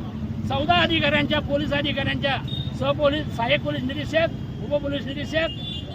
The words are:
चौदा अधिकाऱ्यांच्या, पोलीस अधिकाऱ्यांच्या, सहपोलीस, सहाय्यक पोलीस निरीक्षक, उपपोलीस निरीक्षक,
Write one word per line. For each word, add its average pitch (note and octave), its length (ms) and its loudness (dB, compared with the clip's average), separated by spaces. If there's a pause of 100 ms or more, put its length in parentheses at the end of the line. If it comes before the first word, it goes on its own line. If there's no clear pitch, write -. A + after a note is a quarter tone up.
(480)
चौदा D4 260 4
अधिकाऱ्यांच्या, D4+ 640 4
पोलीस C#4+ 320 0
अधिकाऱ्यांच्या, C#4 640 0 (420)
सहपोलीस, C#4+ 580 2
सहाय्यक B3+ 240 2
पोलीस D4 220 -2
निरीक्षक, D4 440 0 (380)
उपपोलीस C#4+ 420 -2
निरीक्षक, D4 420 -2 (460)